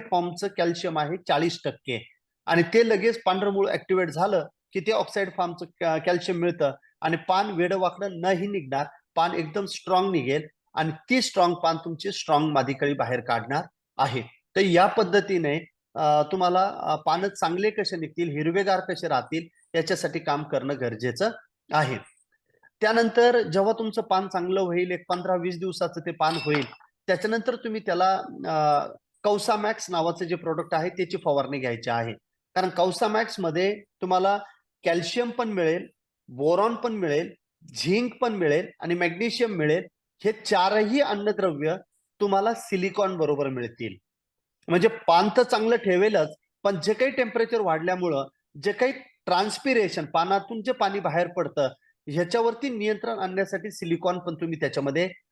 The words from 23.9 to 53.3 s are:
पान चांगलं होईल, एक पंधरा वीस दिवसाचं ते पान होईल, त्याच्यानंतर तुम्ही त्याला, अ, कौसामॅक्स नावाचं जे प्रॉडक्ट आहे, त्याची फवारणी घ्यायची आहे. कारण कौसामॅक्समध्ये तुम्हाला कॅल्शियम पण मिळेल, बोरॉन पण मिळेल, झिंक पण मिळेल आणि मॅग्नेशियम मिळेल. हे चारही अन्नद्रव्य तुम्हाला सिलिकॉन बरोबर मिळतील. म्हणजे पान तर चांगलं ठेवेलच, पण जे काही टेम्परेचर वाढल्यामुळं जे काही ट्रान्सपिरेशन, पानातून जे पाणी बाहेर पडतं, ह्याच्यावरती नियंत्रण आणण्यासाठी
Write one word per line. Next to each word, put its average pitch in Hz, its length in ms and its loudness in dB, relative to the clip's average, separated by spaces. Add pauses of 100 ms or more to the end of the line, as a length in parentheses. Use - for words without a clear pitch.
पान 190 260 0
चांगलं 185 320 -2
होईल, 180 300 0
एक 180 180 -6
पंधरा 180 260 0
वीस 175 240 -2
दिवसाचं 175 420 -4
ते 170 100 -6
पान 160 240 0
होईल, 147 300 0 (420)
त्याच्यानंतर 220 500 0
तुम्ही 220 240 -6
त्याला, 185 420 2 (260)
अ, 151 380 2 (380)
कौसामॅक्स 208 640 0
नावाचं 170 340 -2
जे 170 100 -4
प्रॉडक्ट 165 400 -4
आहे, 160 140 0
त्याची 180 360 -4
फवारणी 139 340 0
घ्यायची 120 320 -4
आहे. 117 220 -2 (420)
कारण 185 140 0
कौसामॅक्समध्ये 190 1120 0
तुम्हाला 185 580 0 (460)
कॅल्शियम 175 460 0
पण 240 180 -4
मिळेल, 180 380 0 (420)
बोरॉन 170 460 2
पण 226 180 -4
मिळेल, 170 420 0 (420)
झिंक 226 440 0
पण 247 120 2
मिळेल 170 380 2 (100)
आणि 170 140 -2
मॅग्नेशियम 202 560 0
मिळेल. 165 360 0 (380)
हे 214 80 2
चारही 214 680 2
अन्नद्रव्य 190 760 0 (440)
तुम्हाला 202 340 2
सिलिकॉन 190 640 -2
बरोबर 143 320 0
मिळतील. 117 480 -6 (720)
म्हणजे 175 200 4
पान 190 480 2
तर 247 60 8
चांगलं 226 340 2
ठेवेलच, 190 520 2 (340)
पण 202 200 0
जे 208 120 2
काही 262 160 2
टेम्परेचर 233 500 0
वाढल्यामुळं 165 640 0 (360)
जे 202 100 0
काही 254 200 0 (320)
ट्रान्सपिरेशन, 202 800 0
पानातून 196 580 0
जे 254 100 0
पाणी 202 280 -2
बाहेर 170 260 0
पडतं, 151 420 -2 (400)
ह्याच्यावरती 226 600 0
नियंत्रण 214 500 -4
आणण्यासाठी 190 520 -4